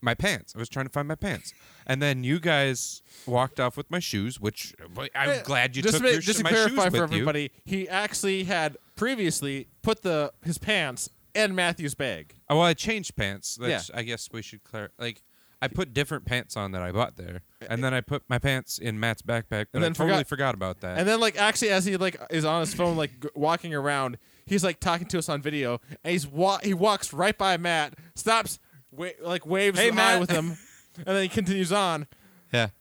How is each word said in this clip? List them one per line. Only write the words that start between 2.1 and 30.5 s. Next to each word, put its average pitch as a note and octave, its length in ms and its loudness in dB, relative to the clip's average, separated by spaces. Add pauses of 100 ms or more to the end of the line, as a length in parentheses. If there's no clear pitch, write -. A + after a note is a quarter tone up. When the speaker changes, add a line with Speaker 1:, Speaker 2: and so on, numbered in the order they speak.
Speaker 1:
you C3+ 160 2
guys C#3 640 0 (240)
walked B2+ 320 0
off B2 180 0
with C#3+ 140 -10
my F3 80 -2
shoes, A#2 420 -4
which, - 320 -6 (220)
but C3+ 180 -8
I'm C#3 180 2
Speaker 2:
Eh, B3+ 120 0
Speaker 1:
glad B2+ 320 2
you C3+ 80 -2
Speaker 2:
just G#3+ 140 4
Speaker 1:
took G3 60 2
Speaker 2:
to B3+ 60 4
ma-, B3 40 6
Speaker 1:
your F#3+ 80 4
Speaker 2:
just G3+ 180 0
Speaker 1:
sh-, A3 40 0
Speaker 2:
to - 20 0
Speaker 1:
my E3 60 4
shoes A3 220 6
Speaker 2:
clarify G#3 120 4 (120)
for F3 60 4
Speaker 1:
with D#3+ 80 0
you. D#3+ 60 0
Speaker 2:
everybody, D3 340 0 (140)
he F#3+ 240 -4
actually F#3+ 560 -2
had E3 320 0 (180)
previously D#3+ 720 -2 (160)
put A3 200 0
the, D#3 300 0 (120)
his D#3+ 120 -2
pants E3 540 -2 (240)
and G3+ 220 2
Matthew's E3+ 400 0
bag. G2 400 -6 (120)
Speaker 1:
Oh, D3 100 4
well, E3+ 60 6
I E3+ 100 6
changed G#3+ 420 -4
pants. G2 400 -4
That's, A#2 320 -2
Speaker 2:
Yeah. - 100 -10
Speaker 1:
I A#2+ 60 -4
guess A#2 280 -8
we A#2 80 -8
should G#2+ 220 -16
clar-, G#2 380 -10
like, A#2 240 -8 (360)
I C3 80 -2
put D#3 240 -4
different C#3 320 -2
pants - 320 -4
on G2 160 -4
that F#2 100 -4
I F2+ 100 -4
bought A2 240 -2
there, F2 260 -12 (260)
and A#2 140 -2
then C3 100 0
I B2+ 80 0
put C#3+ 280 -4
my B2 100 0
pants C3 400 -2
in A2 220 -4
Matt's A2+ 220 -2
backpack, A#2 260 -2
but G#2 260 -2
Speaker 2:
And - 100 2
Speaker 1:
I - 20 2
Speaker 2:
then E3 80 0
Speaker 1:
totally E3 300 2
Speaker 2:
forgot - 40 -16
Speaker 1:
forgot C3+ 260 0
about F#2+ 280 -6
that. F#2 160 -4
Speaker 2:
And F3+ 100 2
then, A3+ 100 4
like, A3+ 180 2
actually, G#3+ 340 4
as F#3+ 140 4
he, F#3+ 120 0
like, F3+ 200 0 (140)
is D#3+ 140 2
on D#3+ 160 2
his D#3+ 140 -2
phone, F3 220 2
like, D3+ 240 -2
g-, D3+ 140 -8
walking D#3+ 400 0
around, C#3 440 0 (280)
he's, F#3+ 160 2
like, F3 160 0
talking E3+ 300 0
to F3+ 100 -2
us D#3+ 100 -4
on C#3+ 140 -2
video, C3 380 -2 (240)
and E3+ 80 -2
he's D#3 160 -2
wa-, F3+ 340 0
he G3 120 2
walks G3 380 2
right F3+ 240 0
by F#3+ 200 2
Matt, E3 380 0 (200)
stops, A3 460 0 (320)
wa-, D#3+ 160 -8 (120)
like, E3+ 260 -4
waves F#3+ 340 2
Speaker 3:
Hey, A3+ 100 6
Speaker 2:
hi A3 60 2
Speaker 3:
Matt. A3 240 6
Speaker 2:
with F3+ 100 0
him, E3 260 0 (420)